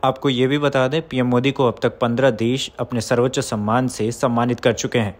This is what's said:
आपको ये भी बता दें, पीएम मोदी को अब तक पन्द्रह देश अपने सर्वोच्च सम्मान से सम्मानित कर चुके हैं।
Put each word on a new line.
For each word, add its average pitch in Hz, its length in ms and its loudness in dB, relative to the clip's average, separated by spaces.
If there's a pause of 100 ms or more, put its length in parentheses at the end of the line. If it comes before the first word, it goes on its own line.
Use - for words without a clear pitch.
आपको 135 260 0
ये 127 180 2
भी 143 100 0
बता 139 300 2
दें, 151 140 -2
पीएम 127 260 -2
मोदी 123 240 2
को 135 160 2
अब 113 160 -2
तक 120 160 0
पन्द्रह 123 320 2
देश 117 380 -2 (100)
अपने 123 220 -4
सर्वोच्च 127 380 0
सम्मान 113 480 0
से 110 240 -4
सम्मानित 120 480 0
कर 120 140 2
चुके - 260 -2
हैं। 101 200 -2